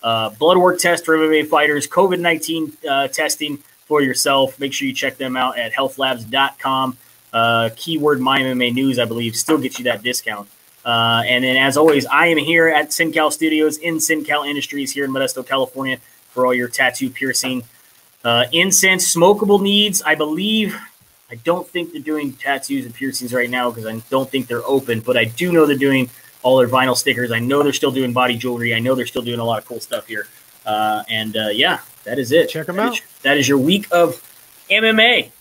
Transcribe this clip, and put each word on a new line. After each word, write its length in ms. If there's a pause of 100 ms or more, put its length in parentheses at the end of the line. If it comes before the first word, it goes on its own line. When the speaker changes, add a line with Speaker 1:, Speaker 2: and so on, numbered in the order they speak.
Speaker 1:
uh, 280
blood 260
work 200
test 280
for 100
M 80
M 100
A 100
fighters, 440
covid 320
nineteen, 540 (140)
uh, 200
testing 520 (280)
for 140
yourself. 560
Make 140
sure 160
you 60
check 240
them 180
out 220
at 160
health 240
labs 260
dot 360
com. 360 (380)
Uh, 420
keyword 460
My 180
M 60
M 160
A 80
News, 300
I 60
believe, 300
still 220
gets 220
you 60
that 180
discount. 440 (380)
Uh, 400
and 180
then, 140
as 180
always, 300
I 220
am 100
here 320
at 200
SinCal 440
Studios 460
in 160
SinCal 520
Industries 460
here 120
in 60
Modesto, 340
California, 520 (320)
for 160
all 80
your 160
tattoo, 400
piercing, 540 (600)
uh, 300
incense, 600
smokable 480
needs. 400
I 140
believe, 600 (520)
I 60
don't 320
think 240
they're 100
doing 300
tattoos 540
and 100
piercings 380
right 160
now 200
'cause 160
I 240
don't 200
think 180
they're 180
open, 360
but 160
I 80
do 260
know 140
they're 100
doing 340 (340)
all 140
their 120
vinyl 260
stickers. 380
I 60
know 220
they're 120
still 180
doing 220
body 240
jewelry. 360
I 60
know 160
they're 100
still 160
doing 200
a 40
lot 140
of 60
cool 160
stuff 260
here. 200 (380)
Uh, 440
and, 260
uh, 140
yeah, 300 (260)
that 120
is 140
it. 160
Speaker 2:
Check 220
'em 80
Speaker 1:
That 60
is 60
Speaker 2:
out. 100
Speaker 1:
your, 60 (180)
that 140
is 120
your 80
week 340
of 300 (480)
M 160
M 160
A. 280 (120)